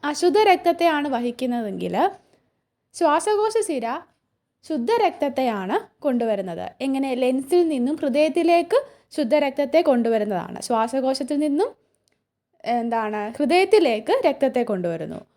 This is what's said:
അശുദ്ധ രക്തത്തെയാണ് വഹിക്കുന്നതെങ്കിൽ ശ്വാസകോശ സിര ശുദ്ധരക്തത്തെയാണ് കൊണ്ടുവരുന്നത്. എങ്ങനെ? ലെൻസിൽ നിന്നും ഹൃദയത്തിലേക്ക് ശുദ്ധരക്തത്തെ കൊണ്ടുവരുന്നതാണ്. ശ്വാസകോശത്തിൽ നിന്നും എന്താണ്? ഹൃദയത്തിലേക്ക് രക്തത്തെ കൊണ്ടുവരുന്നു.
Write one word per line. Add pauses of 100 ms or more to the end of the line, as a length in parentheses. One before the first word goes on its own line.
(120)
അശുദ്ധ (120)
രക്തത്തെയാണ്
വഹിക്കുന്നതെങ്കിൽ (1040)
ശ്വാസകോശ (120)
സിര (800)
ശുദ്ധരക്തത്തെയാണ് (300)
കൊണ്ടുവരുന്നത്. (180)
എങ്ങനെ? (140)
ലെൻസിൽ (120)
നിന്നും
ഹൃദയത്തിലേക്ക് (380)
ശുദ്ധരക്തത്തെ (100)
കൊണ്ടുവരുന്നതാണ്. (100)
ശ്വാസകോശത്തിൽ
നിന്നും (1080)
എന്താണ്? (160)
ഹൃദയത്തിലേക്ക് (140)
രക്തത്തെ
കൊണ്ടുവരുന്നു. (180)